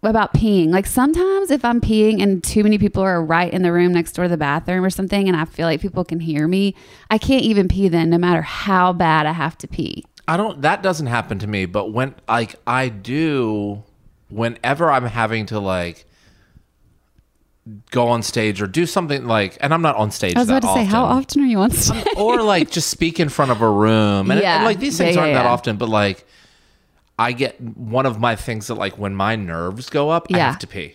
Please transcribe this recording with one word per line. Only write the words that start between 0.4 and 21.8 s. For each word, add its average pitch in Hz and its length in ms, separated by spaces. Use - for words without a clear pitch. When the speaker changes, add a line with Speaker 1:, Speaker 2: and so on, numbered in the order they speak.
Speaker 1:
Like, 190 160
sometimes 359 640
if 294 120
I'm 240 160
peeing 214 400
and 196 220
too 214 220
many 214 120
people 202 280
are 180 200
right 165 280
in 185 100
the 175 100
room 175 200
next 170 200
door 180 120
to 180 40
the 170 80
bathroom 160 480
or 190 60
something, 196 380
and 180 80
I 156 80
feel 165 240
like 151 120
people 185 240
can 165 140
hear 156 300
me, 196 260
I 220 100
can't 269 260
even 202 240
pee 190 200
then, 165 220
no 170 80
matter 175 240
how 185 500
bad 160 340
I 151 60
have 165 260
to - 100
pee. - 360
Speaker 2:
I 160 80
don't, 202 260
that 175 200
doesn't 165 260
happen 113 320
to 110 60
me, 101 200
but 101 260
when, 131 220
like, 113 260
I 127 240
do, 110 920
whenever 120 640
I'm 131 160
having 110 400
to, 107 120
like, 90 460
go 120 180
on 117 140
stage 107 400
or 101 40
do 147 200
something, 147 400
like, 107 340
and 143 140
I'm 165 80
not 147 140
on 107 160
stage 90 240
Speaker 1:
I 233 40
was 240 80
Speaker 2:
that 254 160
Speaker 1:
about 196 100
to 254 60
say, 220 40
how 220 200
Speaker 2:
often. 254 140
Speaker 1:
often 269 240
are 277 40
you 226 120
on 190 140
stage? 220 340